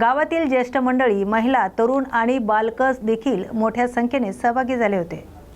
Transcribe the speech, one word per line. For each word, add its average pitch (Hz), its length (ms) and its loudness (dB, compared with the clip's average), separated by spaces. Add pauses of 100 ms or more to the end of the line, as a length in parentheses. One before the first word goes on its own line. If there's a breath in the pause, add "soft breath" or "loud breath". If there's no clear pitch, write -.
गावातील 302 480 2
ज्येष्ठ 254 280 0
मंडळी, 254 480 2
महिला, 226 440 2
तरुण 247 440 0
आणि 240 260 2
बालकस 226 640 0
देखील 220 420 0 (100)
मोठ्या 226 340 0
संख्येने 240 440 -2
सहभागी 247 440 -2
झाले 208 200 0
होते. 170 280 -6 (300)